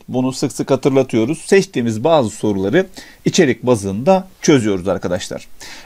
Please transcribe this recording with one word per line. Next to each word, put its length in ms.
Bunu 260
sık 180
sık 200
hatırlatıyoruz. 680
Seçtiğimiz 640
bazı 260
soruları 580
içerik 400
bazında 600
çözüyoruz 460
arkadaşlar. 600